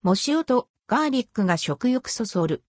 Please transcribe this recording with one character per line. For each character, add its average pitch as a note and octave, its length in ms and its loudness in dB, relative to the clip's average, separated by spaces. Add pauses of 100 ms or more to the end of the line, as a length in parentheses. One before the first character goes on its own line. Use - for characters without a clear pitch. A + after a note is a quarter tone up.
藻 F#3 100 4 (120)
塩 D#4 180 2
と B3 240 0 (200)
ガ - 140 0
ー D4+ 80 0
リ B3+ 120 0
ッ - 100 -8
ク G3+ 140 -2
が F3 100 2
食 - 320 -2
欲 B3+ 200 0
そ - 180 -6
そ F3 180 -2
る。 D#3 200 -4 (140)